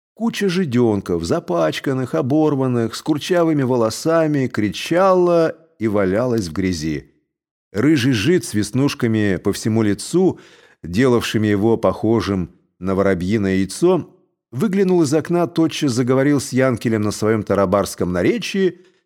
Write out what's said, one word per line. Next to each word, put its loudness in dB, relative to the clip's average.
Куча -2
жиденков, 0
запачканных, -2
оборванных, 0
с -12
курчавыми 0
волосами, 0
кричала 2
и -2
валялась 0
в -10
грязи. -4
Рыжий 2
жид 0
с -10
веснушками 0
по -2
всему 0
лицу, 0
делавшими 2
его 2
похожим 0
на -2
воробьиное 0
яйцо, -2
выглянул 0
из 0
окна, 0
тотчас -2
заговорил 2
с -10
Янкелем 0
на -2
своем 0
тарабарском 0
наречии, -2